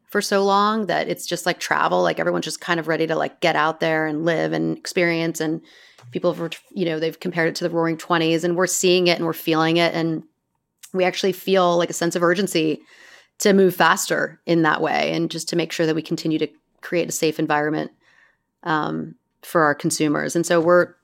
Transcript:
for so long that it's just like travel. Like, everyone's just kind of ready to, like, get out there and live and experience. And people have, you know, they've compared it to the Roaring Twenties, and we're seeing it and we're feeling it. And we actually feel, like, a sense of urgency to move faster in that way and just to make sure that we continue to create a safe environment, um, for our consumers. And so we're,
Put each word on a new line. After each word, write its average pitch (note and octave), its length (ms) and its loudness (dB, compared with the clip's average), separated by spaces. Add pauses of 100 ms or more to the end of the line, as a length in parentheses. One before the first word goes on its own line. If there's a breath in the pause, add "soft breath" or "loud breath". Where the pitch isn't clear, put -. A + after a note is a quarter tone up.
for G#3 120 -2
so G3 240 0
long G#3 420 2
that D#3+ 220 -2
it's - 180 -6
just - 200 -6
like E3+ 140 -2
travel. E3 420 0
Like, E3 160 0
everyone's E3+ 260 -2
just D#3 160 -8
kind E3+ 200 -2
of D#3 80 -6
ready D#3+ 180 0
to, D#3+ 80 -2
like, D3+ 260 -4
get D#3+ 160 2
out D#3 240 0
there D#3+ 260 0
and D3+ 180 -4
live D#3+ 280 0
and D#3+ 240 -2
experience. E3 640 -2
And D#3+ 220 -4 (480 soft breath)
people F3 240 -2
have, E3 260 -10 (120)
you F#3+ 120 -2
know, D#3+ 140 -2
they've D#3+ 200 -4
compared E3 300 -2
it - 80 -4
to F3 80 -6
the E3+ 100 -2
Roaring E3 220 0
Twenties, E3 480 0
and F3 120 0
we're F3+ 100 2
seeing F3+ 400 2
it E3+ 100 4
and E3+ 80 -4
we're D#3+ 80 -2
feeling D#3+ 440 0
it. E3+ 180 2
And E3 300 -4 (680)
we F#3 120 0
actually F#3 280 0
feel, F3+ 460 2
like, E3+ 100 0
a - 60 -8
sense E3+ 220 0
of F3 60 0
urgency E3+ 600 0 (560 loud breath)
to G3+ 140 4
move F#3+ 220 6
faster D#3+ 720 0
in E3+ 180 2
that D#3 180 2
way D3+ 320 0
and E3 180 -2
just E3 180 -10
to E3+ 80 -4
make E3 160 -2
sure E3+ 140 -2
that D#3 80 0
we D#3+ 80 -4
continue D#3+ 360 -4
to D#3 100 -4 (320)
create - 280 -4
a - 40 -8
safe D#3 260 -2
environment, D3+ 520 -2 (760 soft breath)
um, D#3+ 500 -4 (280)
for E3+ 200 0
our D3 120 4
consumers. D3+ 600 -2
And E3+ 100 0
so E3+ 140 2
we're, F3 440 4